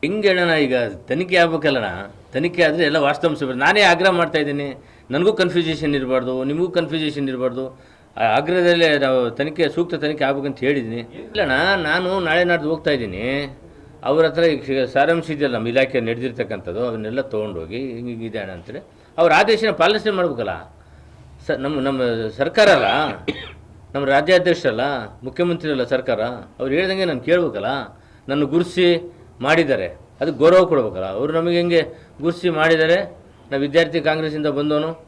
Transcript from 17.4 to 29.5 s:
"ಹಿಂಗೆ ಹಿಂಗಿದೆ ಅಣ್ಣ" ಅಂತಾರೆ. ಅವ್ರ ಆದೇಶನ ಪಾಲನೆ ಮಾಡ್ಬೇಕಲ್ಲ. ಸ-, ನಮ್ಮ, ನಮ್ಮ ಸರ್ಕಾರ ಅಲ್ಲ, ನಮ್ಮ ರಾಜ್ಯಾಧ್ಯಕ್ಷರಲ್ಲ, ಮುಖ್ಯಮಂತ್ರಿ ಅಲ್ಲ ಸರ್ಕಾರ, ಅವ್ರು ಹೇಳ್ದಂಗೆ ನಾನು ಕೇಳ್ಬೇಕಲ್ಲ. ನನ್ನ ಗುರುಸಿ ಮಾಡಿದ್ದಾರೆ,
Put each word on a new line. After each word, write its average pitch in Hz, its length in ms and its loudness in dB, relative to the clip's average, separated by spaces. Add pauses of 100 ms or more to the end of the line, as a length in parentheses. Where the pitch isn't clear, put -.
"ಹಿಂಗೆ 120 160 -10
ಹಿಂಗಿದೆ 113 280 -10
ಅಣ್ಣ" 95 140 -10
ಅಂತಾರೆ. 98 500 -16 (160)
ಅವ್ರ 165 140 6
ಆದೇಶನ 214 380 4
ಪಾಲನೆ 214 400 2
ಮಾಡ್ಬೇಕಲ್ಲ. 120 640 -2 (720)
ಸ-, - 40 -6
ನಮ್ಮ, 139 300 -2
ನಮ್ಮ 135 220 -2 (340)
ಸರ್ಕಾರ 175 320 4
ಅಲ್ಲ, 147 180 6 (1080)
ನಮ್ಮ 139 120 -2
ರಾಜ್ಯಾಧ್ಯಕ್ಷರಲ್ಲ, 151 720 2 (420)
ಮುಖ್ಯಮಂತ್ರಿ 165 480 -2
ಅಲ್ಲ 131 140 0
ಸರ್ಕಾರ, 123 360 -2 (400)
ಅವ್ರು 135 140 -2
ಹೇಳ್ದಂಗೆ 190 300 0
ನಾನು 147 160 -2
ಕೇಳ್ಬೇಕಲ್ಲ. 135 800 -2 (300)
ನನ್ನ 143 140 0
ಗುರುಸಿ 175 720 0 (260)
ಮಾಡಿದ್ದಾರೆ, 139 460 2 (340)